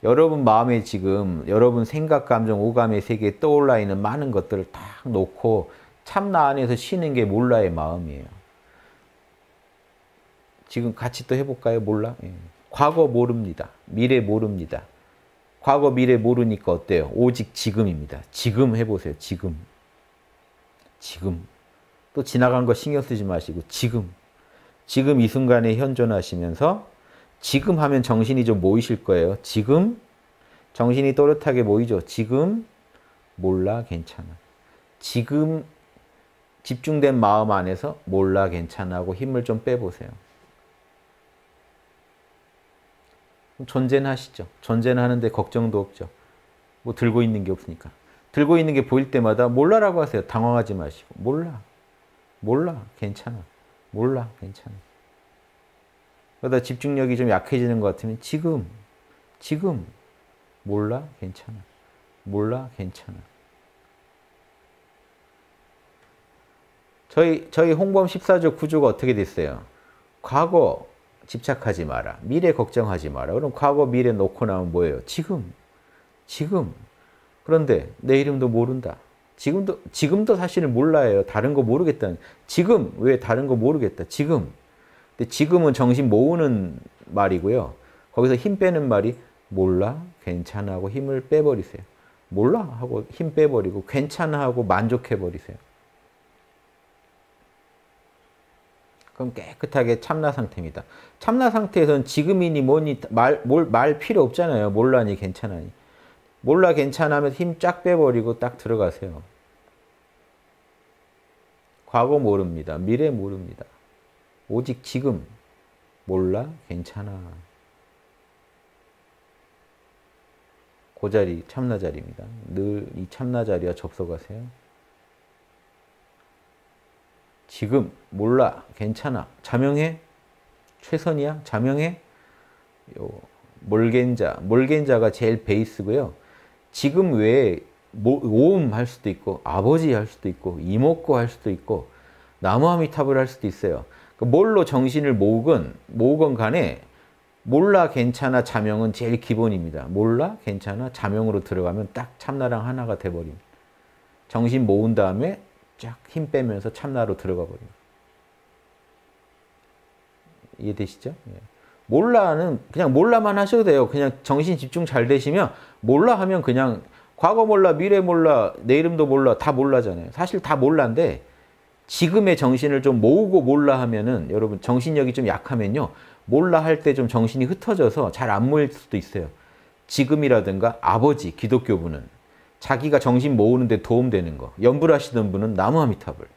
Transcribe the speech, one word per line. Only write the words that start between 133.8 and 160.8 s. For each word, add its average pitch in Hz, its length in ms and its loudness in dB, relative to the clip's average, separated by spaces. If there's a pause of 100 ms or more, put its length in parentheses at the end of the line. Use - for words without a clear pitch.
몰겐자가 127 720 2
제일 113 320 -2
베이스고요. 107 680 -2 (580)
지금 165 420 0
외에 110 460 2 (320)
모-, 117 320 0
오음 131 500 2
할 117 120 -2
수도 - 240 -8
있고, - 340 -8
아버지 131 500 0
할 107 120 -2
수도 - 240 -8
있고, 90 300 -8
이목구 131 580 0
할 120 120 0
수도 - 200 -8
있고, 92 380 -6 (520)
나무아미타불 143 800 0
할 131 100 0
수도 120 200 -10
있어요. 82 380 -4 (320)
그 - 60 -4
뭘로 180 420 4
정신을 135 480 0
모으건, 110 640 2 (120)
모으건 139 480 2
간에 110 460 -2 (640)
몰라, 170 460 4
괜찮아, 123 540 0
자명은 107 500 -2
제일 117 260 -4
기본입니다. 90 720 -4
몰라, 117 560 0
괜찮아, 104 460 -8
자명으로 104 520 -2
들어가면 92 500 -4
딱 120 240 -12
참나랑 123 480 -4
하나가 123 320 -6
돼버립니다. 85 420 -10 (880)
정신 120 380 0
모은 107 300 2
다음에 107 440 -2 (380)
쫙 117 200 -16 (120)
힘 156 220 -8
빼면서 113 400 -4
참나로 117 460 -4
들어가 90 260 -6
버립니다. - 300 -16 (2750)
이해되시죠? 104 520 -10